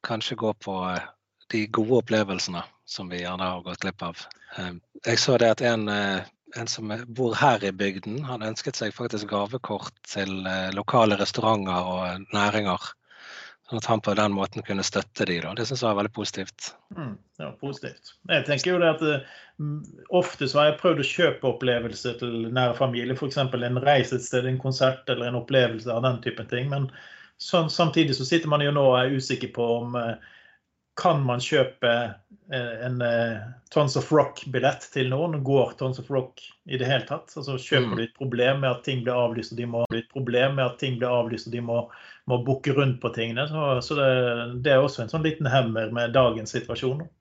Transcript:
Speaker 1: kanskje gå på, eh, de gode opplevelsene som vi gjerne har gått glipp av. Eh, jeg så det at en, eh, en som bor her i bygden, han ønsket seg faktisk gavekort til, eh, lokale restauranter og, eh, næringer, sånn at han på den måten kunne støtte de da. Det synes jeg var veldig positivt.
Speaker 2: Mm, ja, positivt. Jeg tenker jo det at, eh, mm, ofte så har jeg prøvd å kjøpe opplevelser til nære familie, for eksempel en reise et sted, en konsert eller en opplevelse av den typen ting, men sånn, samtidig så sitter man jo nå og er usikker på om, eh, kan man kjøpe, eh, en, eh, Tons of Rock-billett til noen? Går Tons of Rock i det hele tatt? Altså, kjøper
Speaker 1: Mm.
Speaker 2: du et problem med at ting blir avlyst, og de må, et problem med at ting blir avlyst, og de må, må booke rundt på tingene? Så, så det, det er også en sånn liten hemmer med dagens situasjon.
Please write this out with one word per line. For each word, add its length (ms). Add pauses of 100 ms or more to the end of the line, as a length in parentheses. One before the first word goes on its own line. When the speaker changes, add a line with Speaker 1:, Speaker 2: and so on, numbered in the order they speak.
Speaker 1:
kanskje 340
gå 160
på, 220 (180)
eh, 80 (480)
de 160
gode 360
opplevelsene 600 (220)
som 260
vi 140
gjerne 180
har 200
gått 200
glipp 200
av. 240 (320)
Eh, 140 (320)
jeg 140
så 200
det 120
at 120
en, 260
eh, 340 (340)
en 140
som 220 (160)
bor 260
her 300
i 80
bygden, 520
han 220
ønsket 320
seg 160
faktisk 340
gavekort 760
til, 440
eh, 260
lokale 460
restauranter 640
og, 240
eh, 160 (100)
næringer, 460 (920)
sånn 100
at 80
han 140
på 140
den 180
måten 300
kunne 240
støtte 400
de 140
da. 140
Det 120
synes 160
jeg 80
var 140
veldig 100
positivt. 580 (220)
Speaker 2:
Mm, 220 (240)
ja, 100
positivt. 640 (160)
Jeg 180
tenker 260
jo 60
det 160
at, 80
eh, 240 (320)
mm, 460 (100)
ofte 320
så 140
har 100
jeg 100
prøvd 220
å 80
kjøpe 400
opplevelser 680
til 340
nære 240
familie, 380
for 100
eksempel 380
en 180
reise 320
et 80
sted, 240
en 140
konsert 480
eller 180
en 160
opplevelse 480
av 120
den 200
typen 260
ting, 220
men 160 (540)
sånn, 280
samtidig 460
så 100
sitter 240
man 140
jo 80
nå 160
og 160
er 160
usikker 340
på 140 (160)
om, 140
eh, 180 (840)
kan 300
man 140
kjøpe, 760 (380)
eh, 340
en, 160
eh, 400 (280)
Tons 260
of 160
Rock-billett 800
til 180
noen? 340
Går 320
Tons 220
of 100
Rock 320 (260)
i 120
det 80
hele 180
tatt? 320
Altså, 220
kjøper 320
Speaker 1:
Mm. 60
Speaker 2:
du 80
et 100
problem 460
med 100
at 140
ting 200
blir 80
avlyst, 400
og 60
de 80
må, 260
et 160
problem 460
med 100
at 140
ting 200
blir 100
avlyst, 400
og 40
de 80
må, 300 (380)
må 180
booke 280
rundt 260
på 140
tingene? 320
Så, 360
så 140
det, 640
det 100
er 80
også 220
en 80
sånn 120
liten 240
hemmer 460
med 220
dagens 380
situasjon. 540 (140)